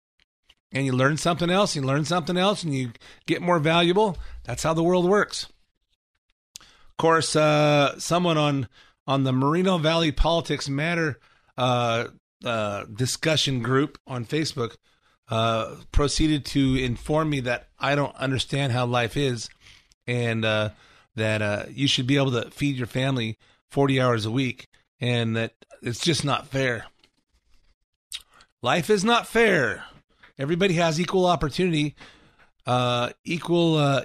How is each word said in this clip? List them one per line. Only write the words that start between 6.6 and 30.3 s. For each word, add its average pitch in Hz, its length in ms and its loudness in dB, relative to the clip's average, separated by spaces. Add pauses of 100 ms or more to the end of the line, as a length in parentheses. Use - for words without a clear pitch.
course, 160 380 2
uh, 151 640 2
someone 170 380 0
on, 143 300 0 (400)
on 139 160 0
the 131 100 2
Moreno 170 460 2
Valley 160 320 2
Politics 160 580 0
Matter, 156 500 -2 (380)
uh, 120 480 0 (400)
uh, 104 380 -4
discussion 127 800 -2
group 131 420 0
on 123 180 -8
Facebook, 139 540 -4 (500)
uh, 113 500 -2 (140)
proceeded 151 540 2
to 135 300 2
inform 151 560 -2
me 143 80 -2
that 120 300 -4 (100)
I 135 160 0
don't 143 200 -2
understand 135 560 -2
how 123 140 0
life 120 320 -2
is, 127 320 -2 (560)
and, 117 400 -2
uh, 107 240 0 (460)
that, 110 260 0
uh, 104 300 -2
you 131 160 -2
should 131 180 0
be 139 120 2
able 135 140 2
to 117 200 -2
feed 143 240 -4
your 123 120 -6
family 127 500 -4 (300)
forty 139 320 2
hours 120 260 2
a 110 60 -4
week, 123 360 -4 (320)
and 117 360 0
that 113 200 -4 (260)
it's - 200 -6
just 165 220 0
not 135 220 -2
fair. 127 400 -2 (1800)
Life 151 300 2
is 202 120 4
not 226 220 2
fair. 180 600 2 (520)